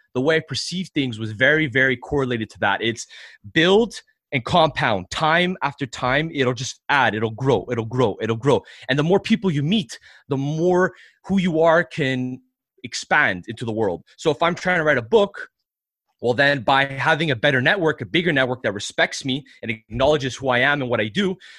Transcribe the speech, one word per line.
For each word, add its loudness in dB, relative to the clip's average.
the 0
way 2
I 0
perceive -8
things -2
was -6
very, 2
very 2
correlated -2
to -4
that. 2
It's -4
build 2
and -4
compound. 0
Time 0
after -6
time, -2
it'll 0
just -10
add, 2
it'll -2
grow, 0
it'll -2
grow, 0
it'll -2
grow. 2
And 0
the 2
more 2
people 0
you -2
meet, -4
the -2
more 0
who 0
you 2
are 6
can -4
expand 0
into -10
the -4
world. -2
So 0
if -2
I'm 2
trying -2
to -2
write 2
a -2
book, 0
well, 2
then 2
by 2
having 0
a -2
better 2
network, 0
a -8
bigger 0
network 0
that 0
respects -4
me -4
and -6
acknowledges -2
who -6
I 2
am 2
and -4
what 0
I -2
do, -2